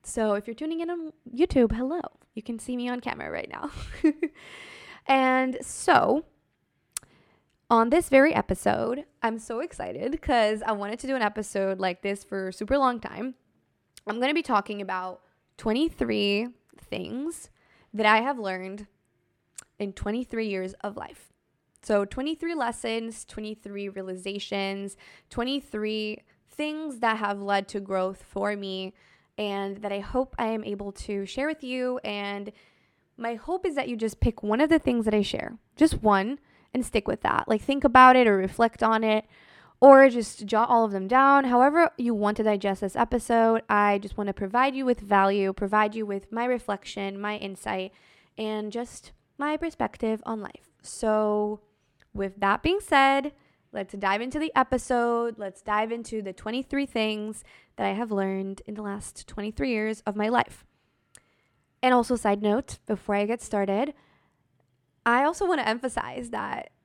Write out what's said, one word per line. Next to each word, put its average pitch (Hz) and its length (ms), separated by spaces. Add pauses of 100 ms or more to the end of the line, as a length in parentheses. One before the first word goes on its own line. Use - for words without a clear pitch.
So 220 320
if 208 120
you're 233 80
tuning 320 260
in 339 100
on 330 220 (220)
YouTube, 247 380
hello. 262 280 (340)
You 214 80
can 233 160
see 247 180
me 247 120
on 247 120
camera - 300
right 82 200
now. - 200 (320)
<laughs> 302 100 (920)
And 262 560
so - 640 (1500)
on 233 200
this 330 180
very 269 260
episode, 226 680 (180)
I'm 226 160
so 226 220
excited 247 640
'cause 220 400
I 226 100
wanted 208 280
to - 60
do 269 100
an 240 60
episode 202 580
like 180 220
this 202 200
for 190 260
a 185 40
super 226 260
long 247 220
time. 247 340 (720)
I'm 220 140
gonna 269 140
be 330 80
talking 208 380
about 185 420 (340)
twenty-three 220 920 (300)
things 233 720 (420)
that 214 140
I 220 140
have 262 180
learned 190 480 (920)
in 202 140
twenty-three 226 560
years 190 260
of 208 220
life. - 360 (500)
So 202 220
twenty-three 311 500
lessons, 226 680
twenty-three 214 640
realizations, 196 1080 (340)
twenty-three 214 920 (280)
things 302 500
that 226 160
have 202 240
led 196 280
to 208 120
growth 190 420
for 202 340
me 190 380 (420)
and 196 420
that 208 120
I 202 80
hope 254 400
I 233 80
am 220 160
able 202 300
to 202 340
share 262 220
with 302 160
you. 254 400
And 202 480 (640)
my 233 180
hope 359 320
is 330 80
that 269 140
you 240 80
just 220 240
pick - 240
one 214 160
of 302 80
the 320 100
things 240 280
that 214 80
I 208 80
share, - 360 (160)
just - 280
one, 214 360 (340)
and 247 140
stick - 220
with - 140
that. - 260
Like, 214 120
think 277 220
about 254 320
it 247 140
or 202 80
reflect 190 440
on 220 220
it, 214 240 (540)
or 269 280
just 233 380
jot 220 240
all 233 140
of 208 80
them 190 160
down. 269 380
However 269 520
you 240 160
want 208 220
to 220 80
digest 202 360
this 190 140
episode, 226 760
I 208 300
just 202 180
want 202 120
to 196 60
provide 247 420
you 269 80
with 247 160
value, 196 520
provide 214 440
you 220 100
with 196 240
my 226 140
reflection, 202 760
my 208 160
insight, 190 560 (460)
and 214 320
just 233 400 (260)
my 294 200
perspective 226 680
on 226 160
life. - 300 (100)
So 214 800 (520)
with 196 260
that 196 240
being 359 160
said, 277 540 (400)
let's 202 220
dive 202 260
into 254 180
the 311 160
episode. 240 840
Let's 196 220
dive 214 300
into 226 320
the 196 100
twenty-three 262 540
things 214 560 (340)
that 208 100
I 196 80
have 220 180
learned 190 540
in 214 80
the 214 80
last 208 440
twenty-three 220 440
years 220 360
of 208 80
my 208 140
life. - 360 (1160)
And 254 100
also, 247 220
side 208 260
note, 214 460
before 208 300
I 202 100
get 233 160
started, 202 500 (1120)
I 240 200
also 339 200
want 349 160
to 226 80
emphasize 240 600
that 214 400 (140)